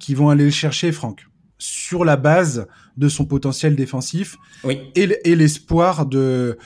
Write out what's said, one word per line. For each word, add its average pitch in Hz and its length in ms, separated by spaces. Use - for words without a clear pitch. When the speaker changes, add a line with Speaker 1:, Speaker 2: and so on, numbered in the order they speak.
Speaker 1:
qui 139 140
vont 147 160
aller 143 140
le 147 60
chercher, 156 400
Franck, 120 360
sur - 460
la 151 120
base 147 500
de 143 120
son 143 160
potentiel 139 520
défensif 135 600
Speaker 2:
Oui. 143 160
Speaker 1:
et 185 80
l-, 196 200
et 170 120
l'espoir 160 720
de, 127 600